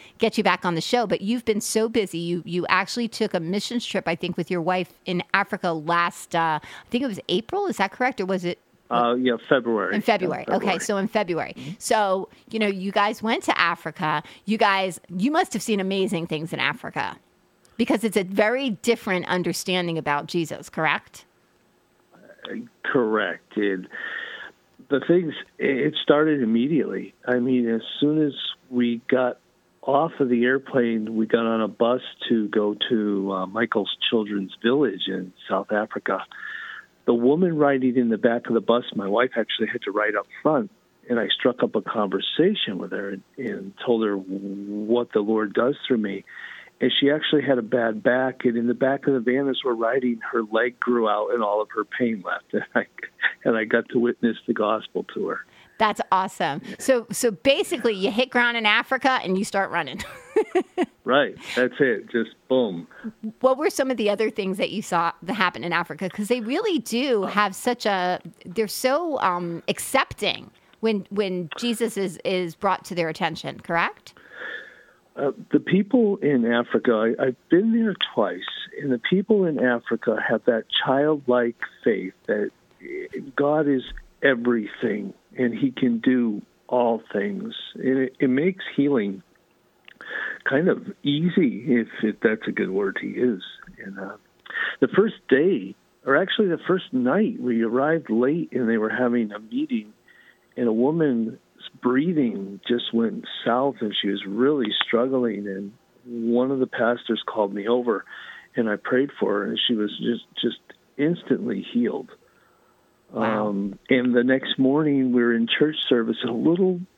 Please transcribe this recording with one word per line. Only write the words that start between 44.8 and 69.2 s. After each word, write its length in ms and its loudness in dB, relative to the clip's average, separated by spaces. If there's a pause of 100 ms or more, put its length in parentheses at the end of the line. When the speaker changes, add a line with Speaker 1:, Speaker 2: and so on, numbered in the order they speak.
Speaker 2:
the 80 2
Lord 320 0
does 240 2 (100)
through 120 2
me. 260 -4 (540)
And 220 2
she 100 4
actually 320 2
had 140 2
a 60 0
bad 400 0
back, 420 0
and 100 2
in 120 0
the 80 2
back 320 0
of 80 4
the 60 2
van 280 2
as 160 0
we're 80 2
riding, 480 0 (100)
her 120 0
leg 360 0
grew 300 2
out 240 0
and 100 0
all 200 2
of 120 -8
her 100 -2
pain 380 -2
left. 300 -8
<laughs> 0 -
And 120 -2 (100)
I, 120 0 (580)
and 120 2
I 80 -2
got 260 0
to 80 0
witness 380 0 (100)
the 60 0
gospel 600 -2
to 140 -4
her. 180 -8 (320)
Speaker 1:
That's 240 0 (100)
awesome. 480 0 (180)
So, 320 2
so 200 0
basically 640 0
you 160 0
hit 180 0
ground 300 2
in 80 0
Africa 560 2
and 160 0
you 60 -2
start 260 -2
running. 380 -4
<laughs> 40 -16 (920)
Speaker 2:
Right. 320 2 (180)
That's 240 2
it. 320 0
Just 200 0 (180)
boom. 400 0 (520)
Speaker 1:
What 180 4
were 120 0
some 220 0
of 40 -2
the 140 2
other 180 0
things 300 -4
that 120 -2
you 120 -6
saw 300 0 (100)
that 120 -6
happen 280 -2
in 100 -4
Africa? 360 -2
'Cause 180 -6
they 140 0
really 400 -2
do 420 0
have 320 0
such 320 -2
a, 340 0 (240)
they're 220 -2
so, 540 -2